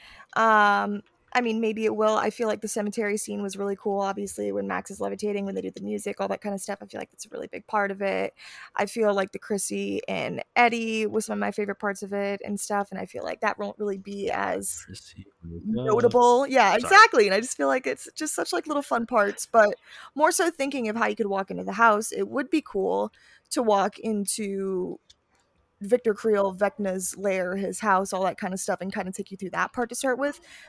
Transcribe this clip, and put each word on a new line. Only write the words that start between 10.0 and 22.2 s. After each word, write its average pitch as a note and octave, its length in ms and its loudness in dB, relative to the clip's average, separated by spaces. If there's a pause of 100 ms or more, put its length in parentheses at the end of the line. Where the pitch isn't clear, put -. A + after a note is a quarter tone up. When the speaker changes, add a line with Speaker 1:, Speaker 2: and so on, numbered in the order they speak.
Speaker 1:
and F#3+ 340 -4 (140)
Eddie A3+ 480 2
was G#3+ 200 -2
some A3 80 -6
of G3+ 60 -6
my G3+ 120 -2
favorite G3+ 280 -6
parts G3+ 240 -6
of G3 80 -10
it G3+ 320 -4
and G3+ 160 -6
stuff, G3+ 320 -2
and F#3 80 -10
I F#3+ 60 -8
feel - 180 -12
like - 180 -8
that G#3+ 180 -2
won't G3+ 200 -8
really G3+ 180 -4
be G3+ 320 -8
as G3 560 -4
Speaker 2:
Chrissy, - 420 -18
oh - 200 -20
my E2 120 -12 (140)
God. B2 120 -2
Speaker 1:
notable. A#3+ 640 6
Yeah, B3 240 6
Speaker 2:
Sorry. A3+ 100 4
Speaker 1:
exactly. G4 460 8
And F#3+ 60 2
I G3+ 60 4
just B3 160 -6
feel C#4 140 0
like C4 180 0
it's - 260 -6
just D#4 220 -6
such, F4 160 -4
like, E4+ 160 -2
little C#4+ 160 0
fun A#3 220 -2
parts, G3+ 440 0
but G#3 260 6 (400)
more D#4 180 4
so E4+ 180 4
thinking C#4 380 -2
of G#3+ 80 -4
how A3+ 100 0
you G#3+ 80 -2
could G#3 120 -2
walk F#3+ 220 -2
into F3+ 140 -8
the F#3+ 100 -6
house, A3 380 4
it G3 160 -2